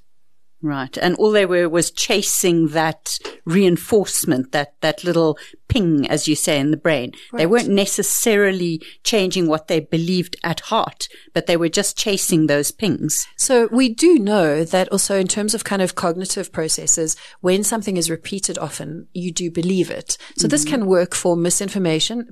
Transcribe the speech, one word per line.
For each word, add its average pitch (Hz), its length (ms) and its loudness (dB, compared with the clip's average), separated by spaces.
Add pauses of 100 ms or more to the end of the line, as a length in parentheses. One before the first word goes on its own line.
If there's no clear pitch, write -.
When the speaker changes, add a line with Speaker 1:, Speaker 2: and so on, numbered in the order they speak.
(600)
Speaker 1:
Right. 139 360 -4
And 180 180 0
all 214 160 2
they 208 140 4
were 175 240 2
was 165 200 0
chasing 180 800 0
that 156 480 -2 (280)
reinforcement, 175 1080 2
that, 143 300 -4
that 156 240 -2
little 165 320 2 (320)
ping, 165 400 2
as - 180 -2
you 151 80 2
say, 151 240 0
in 143 120 0
the 156 60 0
brain. 143 340 0 (260)
They 160 80 2
Speaker 2:
Right. 170 40 2
Speaker 1:
weren't 233 200 2
necessarily 196 1120 0 (220)
changing 185 440 0
what 156 200 0
they 165 120 0
believed 170 640 -2
at 170 180 -4
heart, - 460 -4 (260)
but 170 120 -2
they 175 100 2
were 165 140 2
just 196 280 -2
chasing 180 500 2
those 143 240 2
pings. - 540 -2 (120)
Speaker 2:
So 233 340 2
we 254 160 4
do 320 320 4
know 180 460 2
that 185 260 0
also 196 260 0
in 190 100 0
terms 214 260 -2
of 220 100 -4
kind 196 180 -2
of 180 140 -2
cognitive 185 560 -4
processes, 160 640 -2 (240)
when 185 240 2
something 208 340 -2
is 165 120 -2
repeated 170 480 -6
often, 151 560 -10
you 180 180 -6
do 175 200 -4
believe 175 400 0
it. - 260 -8 (200)
So 170 100 2
this 294 180 2
Speaker 1:
Mm-hmm. 302 60 -6
Speaker 2:
can 240 160 0
work 180 280 2
for 175 220 0
misinformation. 185 960 -2